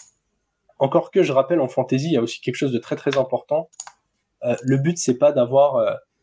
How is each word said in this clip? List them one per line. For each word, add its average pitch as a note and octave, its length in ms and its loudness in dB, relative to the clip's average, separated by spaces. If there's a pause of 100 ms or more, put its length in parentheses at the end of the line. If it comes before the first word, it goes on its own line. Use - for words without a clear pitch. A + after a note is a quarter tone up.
(760)
Encore C#3 320 0
que, F#3+ 140 2
je C#3+ 100 -2
rappelle, C3+ 260 2
en C3 80 0
fantasy, C3+ 420 -2
il E3 40 -2
y C#3 40 2
a A2+ 40 0
aussi A#2 200 -6
quelque B2 160 -6
chose C#3 140 -2
de A#2+ 60 0
très, - 180 -8
très C#3 220 -2
important. C#3+ 520 -2 (760)
Euh, A#2+ 180 -2
le C3+ 160 2
but, E3+ 220 0
c'est B2 180 0
pas D3 140 4
d'avoir, C3+ 460 4
euh, G#2+ 180 0 (280)